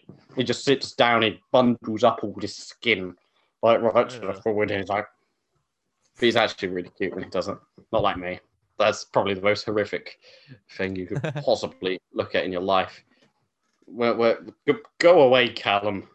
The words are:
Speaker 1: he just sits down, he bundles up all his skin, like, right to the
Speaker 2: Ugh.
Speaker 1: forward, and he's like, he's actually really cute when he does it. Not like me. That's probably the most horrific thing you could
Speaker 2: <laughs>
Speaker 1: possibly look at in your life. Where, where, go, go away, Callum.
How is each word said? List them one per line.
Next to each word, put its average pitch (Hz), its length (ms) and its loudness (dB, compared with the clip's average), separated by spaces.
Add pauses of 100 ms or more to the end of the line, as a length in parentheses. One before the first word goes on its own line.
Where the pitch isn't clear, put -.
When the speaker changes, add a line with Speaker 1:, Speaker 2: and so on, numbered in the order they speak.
(360)
Speaker 1:
he 131 80 -2
just 113 200 -4
sits 135 300 0
down, 117 300 2
he - 180 -2 (100)
bundles 117 520 2
up 113 200 2
all 101 160 -10
his 101 160 -8
skin, 95 600 -4 (480)
like, 113 180 4
right 117 280 2
to 127 100 -14
the 98 100 -8
Speaker 2:
Ugh. 95 140 -10
Speaker 1:
forward, 104 280 -2
and 101 80 -4
he's 98 100 -8
like, 104 180 -4 (1120)
he's 117 180 2
actually 101 320 -2
really 90 280 -8
cute 95 180 -4
when 90 80 -10
he - 60 -14
does 92 200 -4
it. 85 80 -10 (340)
Not 107 120 0
like 92 140 -2
me. 90 220 -10 (400)
That's 104 240 0
probably 98 300 -2
the 92 80 -6
most 104 240 0
horrific 104 520 -6 (600)
thing 95 180 -6
you 92 120 -8
could 110 140 -6
Speaker 2:
<laughs> 147 240 -8
Speaker 1:
possibly 92 540 -2 (140)
look 104 220 -6
at 80 100 0
in 92 80 -6
your 87 80 -4
life. 92 420 -2 (840)
Where, 113 300 -2
where, 113 240 2 (260)
go, 143 100 2 (240)
go 170 240 8
away, 123 260 6
Callum. 101 640 -2